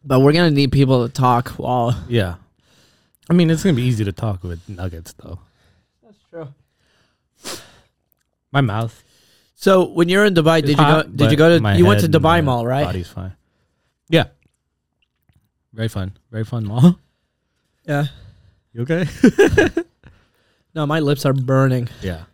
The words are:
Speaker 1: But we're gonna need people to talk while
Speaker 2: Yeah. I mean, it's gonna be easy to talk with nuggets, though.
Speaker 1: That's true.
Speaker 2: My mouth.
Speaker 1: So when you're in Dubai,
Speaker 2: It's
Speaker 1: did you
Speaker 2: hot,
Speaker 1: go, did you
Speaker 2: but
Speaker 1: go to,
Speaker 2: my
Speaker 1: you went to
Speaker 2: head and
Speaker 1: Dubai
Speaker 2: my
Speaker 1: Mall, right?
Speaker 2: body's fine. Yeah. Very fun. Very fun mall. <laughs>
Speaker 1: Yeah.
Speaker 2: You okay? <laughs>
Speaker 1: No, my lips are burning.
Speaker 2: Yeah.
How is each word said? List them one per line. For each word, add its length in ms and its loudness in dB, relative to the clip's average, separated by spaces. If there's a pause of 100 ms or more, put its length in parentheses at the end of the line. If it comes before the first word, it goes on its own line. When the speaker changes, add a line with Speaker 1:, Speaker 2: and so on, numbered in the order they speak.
Speaker 1:
But 180 2
we're 120 6
gonna 180 2
need 200 0
people 360 2
to 60 -12
talk 360 0
while 580 -4
Speaker 2:
Yeah. 280 -2 (920)
I 40 2
mean, 180 4
it's 120 -2
gonna 120 2
be 80 -2
easy 220 -2
to 60 -4
talk 320 -6
with 260 -12
nuggets, 440 -12
though. 260 -18 (640)
Speaker 1:
That's 140 -20 (120)
true. 180 -16 (2000)
Speaker 2:
My 100 0
mouth. 420 -6 (520)
Speaker 1:
So 300 2
when 240 -2
you're 160 2
in 80 2
Dubai, 260 2
Speaker 2:
It's 80 -2
Speaker 1:
did 100 2
you 60 4
Speaker 2:
hot, 240 2
Speaker 1:
go, 40 -20
did 120 -4
you 60 4
Speaker 2:
but 80 4
Speaker 1:
go 200 6
to, 40 2
Speaker 2:
my 140 0
Speaker 1:
you 100 6
went 140 4
to 60 0
Speaker 2:
head 100 0
and 80 2
Speaker 1:
Dubai 40 2 (100)
Speaker 2:
my 40 0
Speaker 1:
Mall, 240 -2
right? 200 -2
Speaker 2:
body's 240 -8
fine. 240 -14 (760)
Yeah. 160 2 (1500)
Very 160 -6
fun. 240 -8 (180)
Very 140 -6
fun 200 -8
mall. 320 2 (480)
<laughs> 420 -20
Speaker 1:
Yeah. 180 -4 (680)
Speaker 2:
You 100 -10
okay? 220 -4 (160)
<laughs> 640 2 (920)
Speaker 1:
No, 120 -4
my 140 -2
lips 260 -2
are 60 2
burning. 560 0 (140)
Speaker 2:
Yeah. 220 -8 (100)